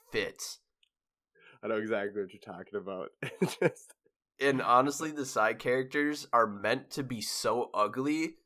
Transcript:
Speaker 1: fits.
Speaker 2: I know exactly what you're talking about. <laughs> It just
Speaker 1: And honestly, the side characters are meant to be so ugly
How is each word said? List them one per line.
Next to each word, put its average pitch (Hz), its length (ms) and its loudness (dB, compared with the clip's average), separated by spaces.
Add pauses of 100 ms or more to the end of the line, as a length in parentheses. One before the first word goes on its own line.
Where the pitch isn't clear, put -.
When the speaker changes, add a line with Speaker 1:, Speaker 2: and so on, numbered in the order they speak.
(120)
Speaker 1:
fits. - 480 -6 (1040)
Speaker 2:
I 104 40 -8
know 110 100 -2
exactly 104 440 -2
what 95 120 -8
you're 101 80 -20 (140)
talking 92 200 -10
about. 92 340 -8 (120)
<laughs> - 0 - (200)
It - 180 -2
just - 340 -2 (460)
Speaker 1:
And 135 220 2
honestly, 139 500 4
the 147 140 -6
side 117 340 2
characters 143 720 0
are 117 140 6
meant 104 440 -2
to 143 120 -4
be 123 180 -6
so 117 520 0
ugly 147 640 0 (100)